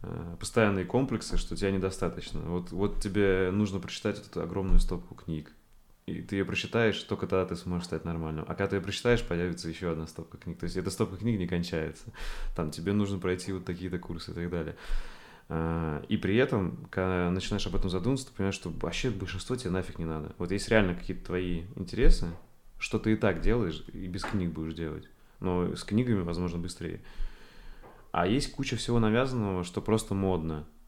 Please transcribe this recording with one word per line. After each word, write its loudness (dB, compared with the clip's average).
э, -8
постоянные 4
комплексы, 0
что 0
тебя 2
недостаточно. -2
Вот, -4
вот 0
тебе 4
нужно 2
прочитать -4
вот -18
эту -6
огромную 8
стопку 0
книг. -8
И -6
ты -6
её 2
прочитаешь, 0
только -4
тогда 2
ты -6
сможешь -4
стать -4
нормальным. -4
А -6
когда 0
ты 0
её 0
прочитаешь, 2
появится -2
ещё -4
одна -4
стопка -14
книг. -10
То -6
есть -4
эта -2
стопка -2
книг 0
не 0
кончается. -4
Там -2
тебе -2
нужно 2
пройти -2
вот -6
такие-то -6
курсы -8
и -8
так -4
далее. -4
А, 0
и 0
при 0
этом, 2
когда 2
начинаешь 0
об -2
этом 4
задумываться, 0
ты -20
понимаешь, 0
что -8
вообще 0
большинство -2
тебе -2
нафиг 0
не -2
надо. -2
Вот 0
есть 0
реально 8
какие-то -6
твои -2
интересы, 6
что -2
ты 2
и 4
так 2
делаешь, 2
и -8
без -6
книг 0
будешь -4
делать. -6
Но 0
с -8
книгами, 2
возможно, -2
быстрее. -8
А 2
есть 2
куча -4
всего 2
навязанного, 2
что -4
просто 2
модно. 0